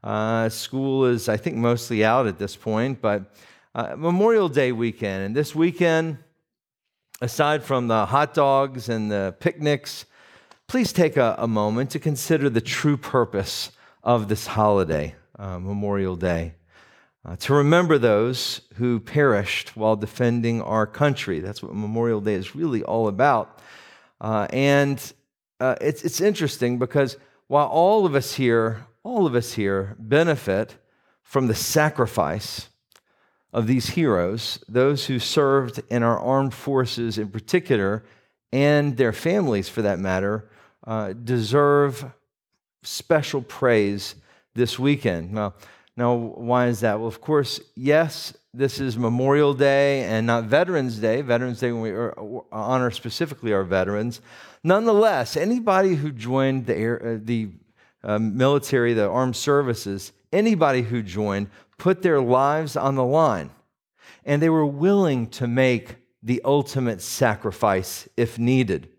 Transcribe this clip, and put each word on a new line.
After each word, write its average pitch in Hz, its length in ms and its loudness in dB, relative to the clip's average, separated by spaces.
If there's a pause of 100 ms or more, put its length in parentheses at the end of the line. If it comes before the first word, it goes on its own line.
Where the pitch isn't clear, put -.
uh, 110 460 0
school 135 560 -2
is, 120 220 2
I 107 100 0
think, - 180 -4
mostly 117 500 2
out 120 220 4
at 90 100 -4
this 101 180 -8
point. 113 460 -4
But, 104 320 -2 (400)
uh, 117 240 -6
Memorial 185 520 2
Day 131 220 0
weekend, 107 540 -4
and 107 100 -4
this 147 200 -2
weekend, 165 640 0 (1000)
aside 147 420 -2
from 123 240 -2
the 110 180 2
hot 143 300 0
dogs 139 520 0
and 110 220 -2
the 98 300 -2
picnics, - 680 -2 (600)
please 254 260 0
take 160 240 2
a, 117 220 4
a 117 80 -2
moment 110 440 0
to 147 80 -6
consider 143 520 0
the 110 100 0
true - 360 0
purpose - 760 -2 (320)
of 113 240 2
this 107 180 -4
holiday, 87 680 0 (240)
uh, 95 180 -10
Memorial 98 580 -4
Day. 85 380 -2 (760)
Uh, 85 100 -12
to - 180 0
remember 160 420 4
those 117 640 0 (140)
who 120 240 0
perished 113 760 0
while 110 200 2
defending 117 680 -2
our 107 240 0
country. 107 540 -2
That's 95 240 -10
what - 100 -12
Memorial 107 480 -2
Day 104 140 0
is 92 200 -8
really 139 280 -2
all 113 240 0
about. 113 500 0 (640)
Uh, 107 300 -2
and, 139 500 2 (580)
uh, 127 220 0
it's, 151 220 -2
it's 165 180 -4
interesting 147 560 0
because 127 400 0 (300)
while 143 180 2
all 190 400 4
of 156 80 2
us 135 220 -2
here, 113 500 2 (160)
all 214 260 0
of 123 80 0
us 117 180 0
here 98 460 -2
benefit 113 760 0 (460)
from 131 260 0
the 110 80 2
sacrifice 110 1160 -2 (840)
of 113 140 0
these 123 220 0
heroes, 110 800 -2
those 131 380 2
who 131 140 -2
served 135 600 0 (100)
in 120 120 0
our 117 180 2
armed 135 340 0
forces 120 680 -2
in 104 100 -4
particular, 110 760 -2 (480)
and 143 460 2
their 117 160 2
families 151 560 -2
for 113 140 -4
that 101 160 0
matter, 98 500 -2 (360)
uh, 107 280 -6
deserve 127 960 0 (720)
special - 580 -2
praise 107 720 0 (380)
this 117 240 -2
weekend. 104 560 -2
Now, 104 200 -4 (440)
now, 120 160 2
why 120 540 0
is 113 140 -2
that? 107 180 0
Well, 113 80 -4
of 110 140 -10
course, 147 400 0 (120)
yes, 147 600 0 (200)
this 135 280 -2
is 123 160 -4
Memorial 135 560 2
Day 139 500 2
and 110 240 0
not 117 160 2
Veterans 135 540 0
Day. 113 240 0
Veterans 123 400 -2
Day, 123 100 0
when 117 120 -4
we, 107 120 -4
uh, 113 160 -4 (400)
honor 120 400 0
specifically 120 600 -4
our 95 100 2
veterans. 98 560 -2 (420)
Nonetheless, 202 760 4
anybody 196 580 2
who 147 160 -4
joined 131 540 0
the 110 100 0
air, 113 260 -2
uh, 117 220 -6
the, 113 240 -2 (560)
uh, 104 160 0
military, 123 720 2
the 104 160 2
armed 127 280 0
services, 123 720 -2 (220)
anybody 165 480 4
who 117 200 -4
joined 101 460 -4 (300)
put 180 240 0
their 170 180 4
lives 139 560 2
on 139 200 0
the 131 100 0
line, 123 460 2 (760)
and 147 160 2
they 165 80 4
were 160 160 4
willing 147 640 2
to - 180 -6
make 123 480 2 (260)
the 123 220 -2
ultimate 135 580 0
sacrifice 104 1160 -2
if 117 200 -2
needed. 117 600 0